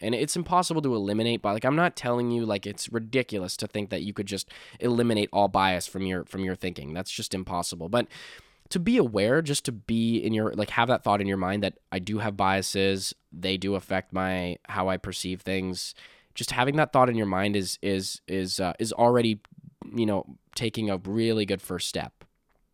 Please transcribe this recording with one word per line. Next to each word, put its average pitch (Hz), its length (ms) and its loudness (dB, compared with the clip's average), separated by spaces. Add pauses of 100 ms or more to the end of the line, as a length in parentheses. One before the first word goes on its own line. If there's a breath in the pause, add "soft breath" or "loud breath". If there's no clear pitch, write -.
And 110 140 -2
it's 143 220 -2
impossible 175 440 2
to 131 140 2
eliminate, 107 460 0
but, 101 120 0
like, 113 120 -2
I'm 139 100 4
not 170 200 2
telling 120 360 0
you, 117 140 0
like, 101 200 -2
it's - 260 -8
ridiculous 113 640 -2
to 107 100 -4
think 104 220 -4
that 82 140 -4
you 98 100 -4
could 104 120 -4
just 101 240 -6 (300 loud breath)
eliminate 117 540 2
all 101 160 4
bias 95 380 2
from 95 160 -6
your, 92 200 -2
from 95 200 -6
your 92 120 -2
thinking. 78 380 -8
That's 92 180 -6
just - 220 -6
impossible. 87 560 -4
But 120 180 0 (640 loud breath)
to 190 100 -2
be 208 160 2
aware, 120 460 4
just 143 240 -2
to 127 80 -4
be 113 440 0
in 110 160 0
your, 110 200 0
like, 104 180 -2
have 117 160 2
that 123 160 2
thought 101 160 4
in 98 80 0
your 98 100 0
mind 95 260 0
that 95 140 -2 (140)
I 95 80 -2
do 104 200 -4
have 104 180 -4
biases, 95 760 2 (200)
they 92 240 0
do 98 180 -2
affect 95 380 -4
my, 92 440 -2 (120)
how 95 180 0
I 95 80 2
perceive 90 460 -6
things. 92 520 -4 (400 loud breath)
Just - 180 -6
having 131 260 2
that 156 160 2
thought 127 160 6
in 117 60 0
your 110 100 2
mind 98 320 0
is, 92 240 -4
is, 95 480 -2
is, 95 320 -2
uh, 90 180 0
is 110 140 -2
already, 117 480 4 (520)
you 117 120 2
know, 101 320 -2 (180)
taking 110 340 -2
a 98 80 0
really 110 480 0
good 95 160 -2
first - 280 -6
step - 340 -8 (500)